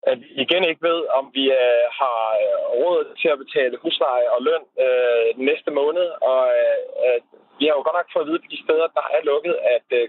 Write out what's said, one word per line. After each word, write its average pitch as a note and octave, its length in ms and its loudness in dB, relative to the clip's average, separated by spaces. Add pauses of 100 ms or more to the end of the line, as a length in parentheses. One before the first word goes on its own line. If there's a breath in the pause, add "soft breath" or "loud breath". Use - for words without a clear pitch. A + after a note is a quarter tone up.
(100)
at C3 120 -2
vi - 60 -20 (160)
igen F3+ 260 0
ikke D#3 200 -8
ved, E3 100 0 (180)
om C3+ 60 -2 (120)
vi, C3+ 80 -2 (180)
øh, A#2+ 220 4 (160)
har, A#2+ 200 0 (220)
øh, G2+ 200 -2 (180)
råd E3 220 0 (180)
til E3 120 0
at C#3 120 -4
betale B2+ 400 -2
husleje C3 500 0
og B2 140 0
løn, D#3+ 160 0 (200)
øh, B2 440 2 (200)
næste D#3 220 -2 (100)
måned. E3 260 0 (260)
Og, C3 100 2 (180)
øh, A#2 180 2 (360)
at A#2+ 100 -4 (340)
vi C#3 80 0
har D#3 100 4
jo C3 100 -2
godt E3 140 0
nok E3+ 120 -6
fået E3 120 -2
at C#3+ 60 -8
vide E3 140 -4
på - 100 -20
de - 100 -14
steder, D#3+ 220 2 (120)
der D3 80 -4 (100)
er D#3+ 140 0
lukket, D3+ 260 0 (180)
at, - 140 -2 (100)
øh, A#2+ 100 2